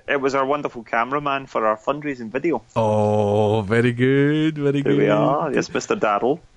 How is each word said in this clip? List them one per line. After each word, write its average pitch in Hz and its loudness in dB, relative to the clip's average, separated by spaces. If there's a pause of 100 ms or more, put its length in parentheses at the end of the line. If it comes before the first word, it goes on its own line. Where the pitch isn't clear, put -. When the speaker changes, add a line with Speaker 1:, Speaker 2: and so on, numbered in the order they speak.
Speaker 1:
it 139 -2
was 135 0
our 135 0
wonderful 139 -4
cameraman 135 -4
for 113 -2
our 107 2
fundraising 139 -6
video. 139 -2 (120)
Speaker 2:
Oh, 107 2
very 117 2
good. 143 2
Very 143 0
Speaker 1:
There 143 2
we 143 2
Speaker 2:
good. 104 4
Speaker 1:
are. 127 2
Yes, 120 -2
Mister 117 -2
Daddle. 113 0 (160)